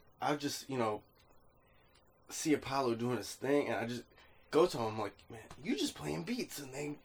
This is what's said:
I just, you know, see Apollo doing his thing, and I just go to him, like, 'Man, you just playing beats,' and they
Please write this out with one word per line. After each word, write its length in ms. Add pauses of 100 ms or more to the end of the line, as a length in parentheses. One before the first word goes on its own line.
(200)
I 160
just, 320
you 120
know, 220 (1300)
see 240
Apollo 420
doing 220
his 160
thing, 340
and 80
I 100
just 180 (480)
go 140
to 120
him, 220
like, 140 (160)
'Man, 100 (240)
you 120
just 200
playing 280
beats,' 360
and 140
they 320